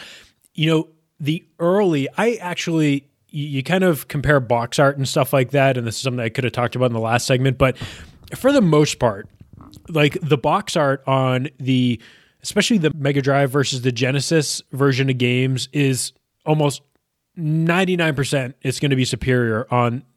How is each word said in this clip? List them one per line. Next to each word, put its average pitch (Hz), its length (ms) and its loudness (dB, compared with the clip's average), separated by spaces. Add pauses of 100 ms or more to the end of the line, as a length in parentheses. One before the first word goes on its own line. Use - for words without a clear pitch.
(540)
you 156 160 0
know, 160 180 0 (320)
the 156 240 -4 (160)
early, 170 560 2
I 226 200 0
actually, 160 720 -2 (220)
you, 147 180 -8
you 135 160 -4
kind 185 200 0
of 175 240 0
compare 147 320 2
box 117 400 -2
art 139 180 4
and 135 100 -2
stuff 143 260 0
like 131 180 0
that, 135 260 2
and 117 80 -6
this 110 100 -6
is - 60 -10
something 123 180 -4
I 117 100 -4
could 123 140 -4
have 120 100 -4
talked 120 220 -2
about 127 100 2
in 117 80 0
the 113 60 -4
last 113 260 0
segment, 131 320 2
but 131 180 2 (600)
for 269 160 2
the 285 100 4
most 151 380 4
part, 107 280 -2 (640)
like, 151 320 2
the 147 160 2
box 160 380 -2
art 139 320 0
on 131 500 0
the, 127 420 0 (440)
especially - 340 0
the 156 160 0
Mega 139 280 -2
Drive 139 280 2
versus 131 320 -2
the 131 100 0
Genesis 135 680 -2 (100)
version 135 380 2
of 127 80 0
games 123 540 0
is 131 400 -2 (340)
almost 151 360 0 (540)
ninety-nine 170 800 0
percent 131 480 -2
it's - 180 -4
gonna 143 160 2
be 131 100 2
superior 117 640 0
on 123 320 0 (140)